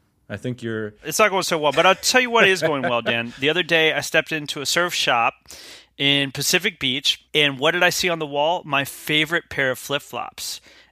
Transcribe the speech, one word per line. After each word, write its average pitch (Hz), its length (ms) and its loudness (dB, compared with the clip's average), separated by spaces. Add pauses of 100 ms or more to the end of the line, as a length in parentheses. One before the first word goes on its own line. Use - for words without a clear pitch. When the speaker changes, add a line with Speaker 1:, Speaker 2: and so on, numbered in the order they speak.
(300)
Speaker 1:
I 104 80 -10
think 123 260 -10
you're 110 400 -8
Speaker 2:
It's 156 160 -4
not 214 100 4
going 185 140 0
so 175 140 -2
well, 147 140 2
but 160 140 4
I'll 190 80 8
tell - 280 2
you 247 80 0
what 226 180 4
is 185 140 2
going 147 220 0
well, 120 180 0
Dan. 117 340 -2
Speaker 1:
<laughs> - 40 -18
Speaker 2:
The 139 100 2
other 170 140 2
day, 160 300 2
I 139 60 -4
stepped 156 320 -2
into 151 300 -6
a 131 40 -8
surf 175 280 -2
shop 123 400 2 (640)
in 139 340 2
Pacific 175 480 -2
Beach, - 540 -4
and 143 260 2
what 151 120 2
did 175 120 0
I 175 60 6
see 180 200 -2
on 165 100 -2
the 156 60 -6
wall? 147 400 -2
My 139 200 -2
favorite 156 640 -2
pair 135 220 -2
of 120 60 -6
flip-flops. - 840 -8 (300)